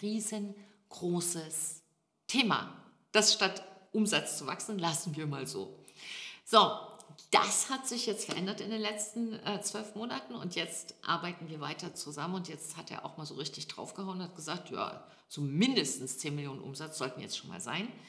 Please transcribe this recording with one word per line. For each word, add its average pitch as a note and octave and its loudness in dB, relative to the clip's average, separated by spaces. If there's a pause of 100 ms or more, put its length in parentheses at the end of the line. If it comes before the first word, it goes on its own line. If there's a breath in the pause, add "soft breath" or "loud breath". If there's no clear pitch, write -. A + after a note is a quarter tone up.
riesengroßes F#3+ -2 (440)
Thema. E3+ 4 (380)
Das G#3+ 10
statt F#3+ 4 (300)
Umsatz G3+ 4
zu C#3+ -4
wachsen, F#3+ -2
lassen E3 2
wir D#3 -4
mal C3+ -2
so. - -6 (640 loud breath)
So, G3+ 10 (600)
das - 6
hat C4 -2
sich A#3+ -2
jetzt G3+ 0
verändert F#3 -2
in G3+ -6
den A3 -2
letzten, G#3+ -2
äh, - -4
zwölf G#3+ -4
Monaten A#3+ -6
und F#3 -6
jetzt - -4 (120)
arbeiten E3+ -2
wir D#3 -8
weiter D3 -6
zusammen D3 -4
und F3 -4
jetzt D#3 -8
hat - -12
er - -8
auch D3+ -10
mal D#3 -10
so - -10
richtig - -8
draufgehauen F#3+ -8
und F#3 -4
hat F3 -12
gesagt, D#3+ -6
„Ja, - -4 (220 loud breath)
so D3 -6
mindestens D#3 2
zehn D3 -2
Millionen C#3+ -6
Umsatz D#3 -10
sollten C3 -4
jetzt - -6
schon - -10
mal F2+ -10
sein.“ D#3+ -4 (200 loud breath)